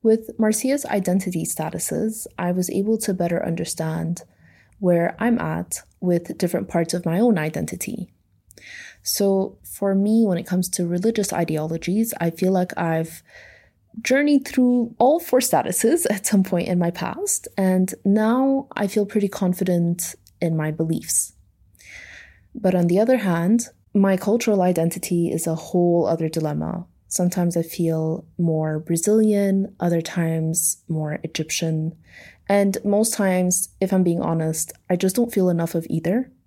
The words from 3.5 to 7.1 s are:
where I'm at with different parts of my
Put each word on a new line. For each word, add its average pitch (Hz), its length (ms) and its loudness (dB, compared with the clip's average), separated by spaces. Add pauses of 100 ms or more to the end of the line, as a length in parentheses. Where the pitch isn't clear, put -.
where 175 400 2
I'm 233 200 2
at 165 420 -6 (180)
with 175 380 -2
different 180 320 -2
parts 165 240 -2
of 175 120 -6
my 170 140 0